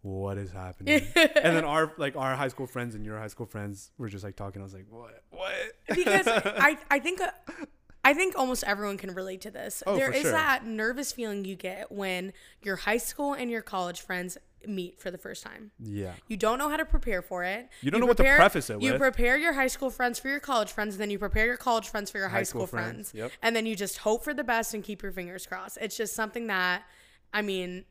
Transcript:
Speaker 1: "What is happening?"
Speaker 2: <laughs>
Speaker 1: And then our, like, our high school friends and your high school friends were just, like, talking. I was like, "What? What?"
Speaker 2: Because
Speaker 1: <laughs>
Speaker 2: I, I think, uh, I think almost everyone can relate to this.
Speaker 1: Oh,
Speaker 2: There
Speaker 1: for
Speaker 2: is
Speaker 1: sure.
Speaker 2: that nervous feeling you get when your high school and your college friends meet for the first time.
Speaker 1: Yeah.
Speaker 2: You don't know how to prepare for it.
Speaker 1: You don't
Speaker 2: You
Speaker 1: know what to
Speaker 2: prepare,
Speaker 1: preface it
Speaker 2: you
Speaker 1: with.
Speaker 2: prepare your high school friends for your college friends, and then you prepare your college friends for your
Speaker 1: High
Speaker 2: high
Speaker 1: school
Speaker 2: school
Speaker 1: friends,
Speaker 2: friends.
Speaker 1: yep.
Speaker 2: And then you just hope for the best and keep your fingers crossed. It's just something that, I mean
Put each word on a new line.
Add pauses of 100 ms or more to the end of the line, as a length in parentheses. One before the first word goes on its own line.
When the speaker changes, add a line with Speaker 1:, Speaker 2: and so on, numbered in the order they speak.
Speaker 1:
"What
is
happening?"
Speaker 2:
<laughs>
Speaker 1:
And
then
our,
like,
our
high
school
friends
and
your
high
school
friends
were
just,
like,
talking.
I
was
like,
"What?
What?" (340)
Speaker 2:
Because
Speaker 1:
<laughs>
Speaker 2:
I, (140)
I
think,
uh, (760)
I
think
almost
everyone
can
relate
to
this.
Speaker 1:
Oh,
Speaker 2:
There
Speaker 1:
for
Speaker 2:
is
Speaker 1:
sure.
Speaker 2:
that
nervous
feeling
you
get
when (280)
your
high
school
and
your
college
friends (300)
meet
for
the
first
time.
Speaker 1:
Yeah. (140)
Speaker 2:
You
don't
know
how
to
prepare
for
it. (120)
Speaker 1:
You
don't
Speaker 2:
You
Speaker 1:
know
what
to
Speaker 2:
prepare,
Speaker 1:
preface
it
Speaker 2:
you
Speaker 1:
with.
Speaker 2:
prepare
your
high
school
friends
for
your
college
friends,
and
then
you
prepare
your
college
friends
for
your
Speaker 1:
High
Speaker 2:
high
Speaker 1:
school
Speaker 2:
school
Speaker 1:
friends,
Speaker 2:
friends.
Speaker 1:
yep. (100)
Speaker 2:
And
then
you
just
hope
for
the
best
and
keep
your
fingers
crossed.
It's
just
something
that, (500)
I
mean